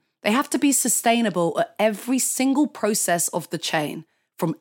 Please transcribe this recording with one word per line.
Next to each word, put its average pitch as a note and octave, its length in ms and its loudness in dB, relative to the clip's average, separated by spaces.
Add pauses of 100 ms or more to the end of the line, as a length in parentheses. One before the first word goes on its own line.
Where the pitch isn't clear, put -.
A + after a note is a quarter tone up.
(240)
they G#3 80 0
have - 200 0
to D4+ 60 -2
be C#4+ 140 4
sustainable A3 880 2
at - 180 -2
every A3 420 0
single C4+ 480 2
process F#3+ 600 0
of F3 220 -6
the F3 60 -6
chain, D3+ 480 -4 (320)
from E3 240 -2